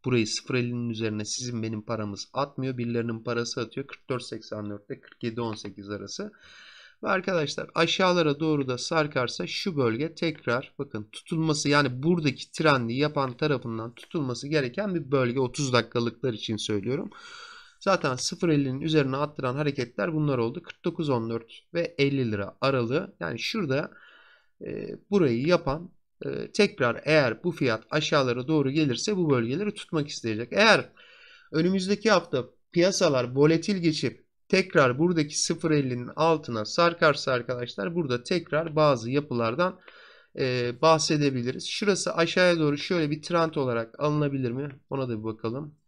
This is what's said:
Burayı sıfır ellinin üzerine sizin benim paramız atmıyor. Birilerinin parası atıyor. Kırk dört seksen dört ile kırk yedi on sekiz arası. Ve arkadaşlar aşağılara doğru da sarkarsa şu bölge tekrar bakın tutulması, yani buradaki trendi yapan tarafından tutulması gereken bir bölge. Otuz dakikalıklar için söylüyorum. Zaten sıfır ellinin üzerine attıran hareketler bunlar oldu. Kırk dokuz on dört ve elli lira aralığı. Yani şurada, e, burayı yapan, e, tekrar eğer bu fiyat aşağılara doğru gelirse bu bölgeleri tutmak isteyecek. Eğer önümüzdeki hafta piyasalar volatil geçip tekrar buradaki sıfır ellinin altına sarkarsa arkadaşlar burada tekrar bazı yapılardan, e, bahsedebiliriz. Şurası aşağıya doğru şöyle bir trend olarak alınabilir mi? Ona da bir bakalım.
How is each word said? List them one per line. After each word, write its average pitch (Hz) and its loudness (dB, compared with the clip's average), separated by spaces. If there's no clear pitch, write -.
Burayı 120 2
sıfır - -6
ellinin 120 -2
üzerine 107 -4
sizin 120 -6
benim 110 -6
paramız 107 -6
atmıyor. 131 -4
Birilerinin 117 -4
parası 120 -4
atıyor. 120 -8
Kırk - -20
dört 123 -4
seksen 107 -10
dört 104 -14
ile 135 -12
kırk - -16
yedi 117 -4
on 113 -4
sekiz 101 -12
arası. 104 -8
Ve 214 -4
arkadaşlar 185 -2
aşağılara 165 2
doğru 151 2
da 127 -2
sarkarsa 147 -2
şu 170 -4
bölge 131 0
tekrar 127 -2
bakın 110 -8
tutulması, 160 -2
yani 139 2
buradaki 160 0
trendi 131 2
yapan 139 0
tarafından 120 -4
tutulması 135 -6
gereken 156 -2
bir 135 -4
bölge. 127 2
Otuz 131 0
dakikalıklar 120 0
için 107 -6
söylüyorum. 117 -4
Zaten 175 0
sıfır 170 -2
ellinin 139 2
üzerine 151 2
attıran 143 -2
hareketler 143 -2
bunlar 151 2
oldu. 120 -2
Kırk - -20
dokuz 165 -2
on 113 0
dört - -8
ve 170 -2
elli 139 2
lira 98 -4
aralığı. 135 0
Yani - -4
şurada, 151 -2
e, - -8
burayı 139 2
yapan, 170 0
e, 135 -6
tekrar 117 2
eğer 143 4
bu 175 0
fiyat 123 0
aşağılara 131 0
doğru 147 2
gelirse 151 0
bu 170 2
bölgeleri 139 2
tutmak 147 -4
isteyecek. 113 -4
Eğer 190 4
önümüzdeki 190 2
hafta 165 2
piyasalar 160 2
volatil 160 4
geçip 156 -2
tekrar 151 4
buradaki 160 2
sıfır 165 0
ellinin 127 0
altına 156 2
sarkarsa 165 2
arkadaşlar 127 -4
burada 127 0
tekrar 165 -2
bazı 135 4
yapılardan, 143 0
e, 123 0
bahsedebiliriz. 147 2
Şurası 185 0
aşağıya 170 4
doğru 147 2
şöyle 156 0
bir 151 -4
trend 165 0
olarak 120 -2
alınabilir 143 0
mi? 139 -8
Ona 135 -2
da 113 -4
bir 107 -10
bakalım. 117 -6